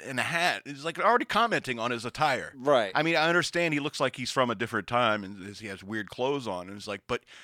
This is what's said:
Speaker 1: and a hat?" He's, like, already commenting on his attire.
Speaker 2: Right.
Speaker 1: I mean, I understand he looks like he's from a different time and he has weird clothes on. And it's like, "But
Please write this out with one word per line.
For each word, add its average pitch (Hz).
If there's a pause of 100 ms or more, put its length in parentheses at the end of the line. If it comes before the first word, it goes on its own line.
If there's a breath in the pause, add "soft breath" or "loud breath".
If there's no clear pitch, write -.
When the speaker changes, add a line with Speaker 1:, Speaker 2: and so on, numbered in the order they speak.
Speaker 1:
and 127
a 113
hat?" 151
He's, 139
like, 165
already 226
commenting 185
on 117
his 117
attire. 123
Speaker 2:
Right. 127
Speaker 1:
I 143
mean, 165
I 156
understand 170
he 147
looks 143
like 135
he's 123
from 127
a 113
different 110
time 113
and 98
he 107
has 95
weird 101
clothes 131
on. 90
And 101
it's 98
like, 101
"But 120 (200 loud breath)